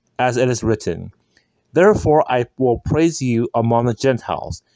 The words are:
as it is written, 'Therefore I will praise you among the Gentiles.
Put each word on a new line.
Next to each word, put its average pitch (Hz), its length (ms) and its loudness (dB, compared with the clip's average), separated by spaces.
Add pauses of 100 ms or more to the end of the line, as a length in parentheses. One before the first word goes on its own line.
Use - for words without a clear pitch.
(200)
as 123 180 0
it 127 100 2
is 120 160 -2
written, 92 480 -4 (600)
'Therefore 160 580 4
I 123 140 0 (120)
will 123 280 0
praise 160 340 0
you 120 360 -2
among 117 300 2
the 117 100 0
Gentiles. - 680 -4 (140)